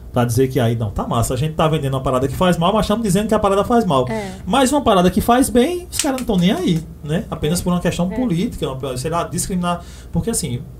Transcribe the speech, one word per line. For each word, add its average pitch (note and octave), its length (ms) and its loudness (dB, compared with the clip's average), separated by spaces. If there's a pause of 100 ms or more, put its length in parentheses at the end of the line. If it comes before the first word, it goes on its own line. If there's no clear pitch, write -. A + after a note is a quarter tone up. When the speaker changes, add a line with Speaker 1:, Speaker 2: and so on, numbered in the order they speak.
(140)
Speaker 1:
pra B2 100 2
dizer B2 240 2
que C3 120 -6
aí, A#2 160 2
não, A2+ 140 -4
tá - 180 -4
massa, A#2+ 260 0
a B2 40 -2
gente D#3 160 -2
tá D#3+ 140 2
vendendo C#3 280 -2
uma C3 80 -4
parada C3 260 0
que C3 60 -8
faz F3+ 220 2
mal, E3+ 160 2
mas G#3+ 120 2
estamos A3 180 0
dizendo G#3 240 2
que G#3+ 60 0
a G#3 60 4
parada G3 260 2
faz A#3 180 4
mal. C3+ 260 2
Speaker 2:
É. G#3+ 220 -6 (140)
Speaker 1:
Mas B3 260 2
uma D4 100 2
parada F#3 300 4
que G3 80 0
faz B3 300 4
bem, F4 420 2
os - 80 -4
caras C4 220 -2
não - 40 -6
tão G3+ 120 0
nem F3+ 140 4
aí, C4 300 0 (220)
né? D#3 260 -2
Apenas D#3+ 300 -2
Speaker 2:
É. - 40 -4
Speaker 1:
por F3+ 100 0
uma F3 80 0
questão F3 300 0
Speaker 2:
É. A3 40 -6
Speaker 1:
política, G3+ 540 -2
uma, C3 280 -6
sei D#3 140 -4
lá, E3 120 -2
discriminar. F3 600 -4 (280)
Porque E3+ 180 -2
assim, C3+ 320 -4 (180)